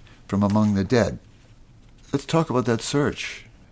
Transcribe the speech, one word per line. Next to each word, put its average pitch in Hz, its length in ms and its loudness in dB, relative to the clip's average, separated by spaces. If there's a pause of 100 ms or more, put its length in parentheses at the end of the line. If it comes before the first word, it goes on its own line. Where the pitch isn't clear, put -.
(280)
from 101 160 0
among 104 320 2
the 98 80 2
dead." 117 340 2 (920)
Let's - 140 -4
talk 165 240 0
about 120 160 0
that 117 160 0
search. - 640 -4 (260)